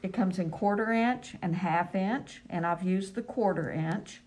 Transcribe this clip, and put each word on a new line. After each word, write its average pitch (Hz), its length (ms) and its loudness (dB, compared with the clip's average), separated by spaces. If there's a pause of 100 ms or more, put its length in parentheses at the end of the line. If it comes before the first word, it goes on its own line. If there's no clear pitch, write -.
It 190 100 -4
comes 190 280 2
in 165 100 0
quarter 208 420 2
inch 233 500 2
and 175 160 0
half 175 360 2
inch, 208 560 -2
and 170 160 -2
I've 170 160 0
used 190 320 0
the 233 80 -4
quarter 190 480 0
inch. 160 580 -4